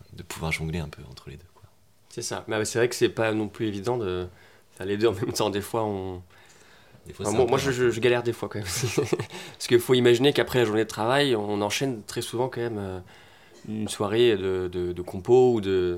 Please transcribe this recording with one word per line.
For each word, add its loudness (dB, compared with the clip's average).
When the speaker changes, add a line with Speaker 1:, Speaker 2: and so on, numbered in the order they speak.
Speaker 1:
de -16
pouvoir -6
jongler -4
un -8
peu -18
entre -18
les -16
deux, -20
quoi. -20
Speaker 2:
C'est -12
ça. -8
Mais 0
c'est -2
vrai 4
que -6
c'est 4
pas 0
non -2
plus -4
évident -4
de -4
faire -10
les -2
deux 4
en 4
même -4
temps. 0
Des -2
fois, -4
on -6
Speaker 1:
Des -16
fois, -8
Speaker 2:
Enfin, 0
Speaker 1:
c'est 0
Speaker 2:
moi, 4
Speaker 1:
un 6
peu -2
Speaker 2:
moi, 4
je, 0
Speaker 1:
un 0
Speaker 2:
je, 2
je -4
galère 4
des -2
fois -8
quand -10
même. -8
<laughs> -4
Parce -10
qu'il 6
faut 4
imaginer 6
qu'après 2
la 6
journée 2
de -4
travail, 2
on -2
enchaîne -2
très -8
souvent -4
quand -8
même, -4
euh, -8
une -6
soirée 2
de, -2
de, -4
de -8
compo 4
ou 2
de, 0